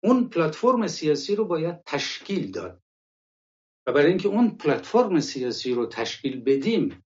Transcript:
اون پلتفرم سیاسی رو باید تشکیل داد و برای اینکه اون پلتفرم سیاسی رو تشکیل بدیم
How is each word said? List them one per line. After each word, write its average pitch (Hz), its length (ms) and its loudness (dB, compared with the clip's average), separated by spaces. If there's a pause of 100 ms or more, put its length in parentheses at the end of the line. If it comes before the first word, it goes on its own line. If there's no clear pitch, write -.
اون 240 240 4
پلتفرم 208 580 0
سیاسی 156 500 -2
رو 214 80 0
باید 170 420 -4
تشکیل - 640 -6
داد 87 300 -10 (1040)
و 127 60 -4
برای 143 160 6
اینکه 196 200 2
اون 214 280 2
پلتفرم 170 640 2
سیاسی 127 540 -4
رو 120 120 -2
تشکیل 117 540 -6
بدیم 139 720 0